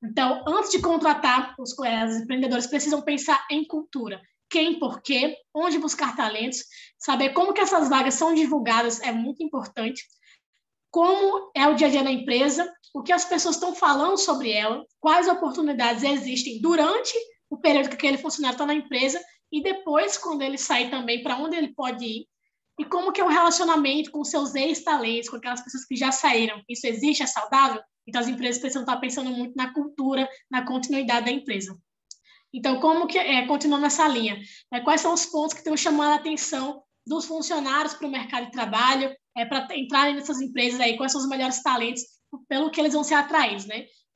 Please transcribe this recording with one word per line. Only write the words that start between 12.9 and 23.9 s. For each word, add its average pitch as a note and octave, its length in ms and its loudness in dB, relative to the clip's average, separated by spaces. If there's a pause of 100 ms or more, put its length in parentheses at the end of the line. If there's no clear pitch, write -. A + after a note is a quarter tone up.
o C#4 80 -6
que F4 100 2
as F4 140 2
pessoas E4 300 0
estão F4 180 -2
falando D#4+ 420 4
sobre C4+ 340 0
ela, G#3+ 320 0 (160)
quais E4+ 300 4
oportunidades C#4 720 0
existem B3+ 600 -2
durante E4+ 500 2 (380)
o C#4+ 80 -8
período C#4+ 320 4
que - 40 -8
aquele C#4 220 0
funcionário C4+ 400 -4
tá C#4+ 80 -4
na D4 100 0
empresa C#4 480 -2 (280)
e D4+ 120 -4
depois, F#4+ 560 0
quando D#4 240 -6
ele C4+ 160 -4
sair B3 320 0
também, A#3+ 320 -4
pra B3 160 -4
onde D#4+ 180 -4
ele D#4 180 -4
pode A#3+ 300 -6
ir, A3+ 220 -8 (520)
e D4+ 60 -4
como F4+ 260 -2
que G4 100 -4
é F4+ 40 4
o F4+ 40 4
relacionamento D#4+ 840 4